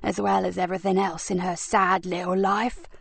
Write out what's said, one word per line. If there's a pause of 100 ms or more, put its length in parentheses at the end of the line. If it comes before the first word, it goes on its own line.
as
well
as
everything
else
in
her
sad
little
life. (140)